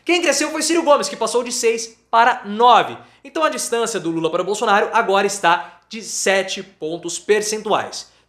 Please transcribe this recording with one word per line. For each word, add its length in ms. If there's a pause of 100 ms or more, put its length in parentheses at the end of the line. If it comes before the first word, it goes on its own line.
Quem 180
cresceu 300
foi 100
Ciro 220
Gomes, 240
que 80
passou 300
de 60
seis 460 (140)
para 320
nove. 540 (260)
Então 180
a 80
distância 520
do 100
Lula 180
para 120
o 40
Bolsonaro 460
agora 340
está 640
de 160
sete 580
pontos 560
percentuais. 920 (180)